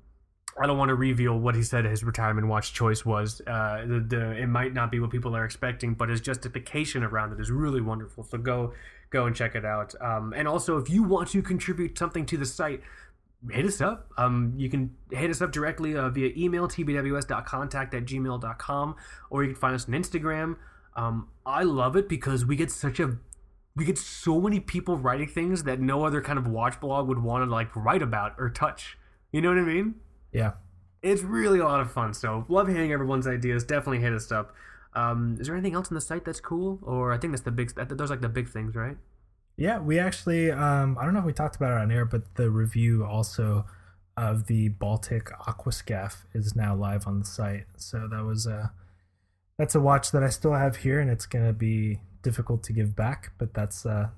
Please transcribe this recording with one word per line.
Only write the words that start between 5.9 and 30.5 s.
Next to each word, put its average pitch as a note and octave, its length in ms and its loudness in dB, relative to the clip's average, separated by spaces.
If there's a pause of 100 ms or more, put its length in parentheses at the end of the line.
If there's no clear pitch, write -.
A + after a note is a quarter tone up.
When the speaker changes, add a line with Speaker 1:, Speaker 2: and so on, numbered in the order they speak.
Speaker 1:
but A2+ 160 -2
his A#2 120 0
justification B2+ 840 -4
around G#2+ 300 -2
it G#2+ 60 -8
is A2 120 -4
really C3+ 300 0
wonderful. A2 420 -6
So - 140 -10
go, A#2+ 360 -2 (380)
go B2+ 140 2
and A#2 100 0
check A2+ 200 -2
it G#2+ 100 -4
out. G#2+ 360 -4
Um, A2 340 -4
and D3+ 120 0
also, E3 300 0
if B2 120 -2
you G3+ 140 6
want F3+ 260 2
to G3 140 2
contribute F3 540 -2
something E3+ 300 -2
to E3 100 -2
the C#3 80 -2
site, D3 360 -4 (680)
hit C3+ 140 0
us G3 160 0
up. G#3 360 -2
Um, B2 400 2
you C3 120 -2
can C3 260 -2 (160)
hit D#3 180 -2
us E3 120 -2
up F3+ 100 -2
directly, D3+ 440 -2
uh, C3 140 0
via C3 260 0
email, F3 320 2
T - 160 -4
B D3 100 0
W C#3 240 0
S C#3 80 -4
dot A#2 200 -4
contact C3+ 480 -6
at A#2+ 120 -4
gmail B2+ 360 -4
dot A2+ 160 -8
com, D3 380 -4 (340)
or C#3 140 0
you C3+ 80 0
can C3 80 -10
find B2+ 160 2
us B2 120 -6
on A2+ 60 -2
Instagram. D#3+ 640 -2 (400)
Um, A2+ 320 -4 (180)
I C#3 160 0
love C#3 340 4
it G3 140 4
because C3+ 340 0
we C3+ 120 2
get D#3 160 0
such - 280 -2
a, C3 180 2 (580)
we D3+ 100 0
get F#3 140 2
so - 420 0
many G#3 180 4
people F3+ 380 -2
writing C3 300 0
things E3+ 380 0
that B2+ 140 0
no C#3 240 2
other D3+ 180 2
kind C#3+ 180 -2
of B2 80 -2
watch A#2 320 0
blog C#3 280 0
would B2+ 120 0
wanna, A#2 260 0
like, A2+ 300 -2
write A#2+ 260 2
about A2 380 -2
or B2+ 100 -2
touch. - 480 -4 (340)
You D3+ 100 -2
know F3 80 4
what F3+ 100 4
I - 20 4
mean? F3+ 320 0 (400)
Speaker 2:
Yeah. A2 200 0 (500)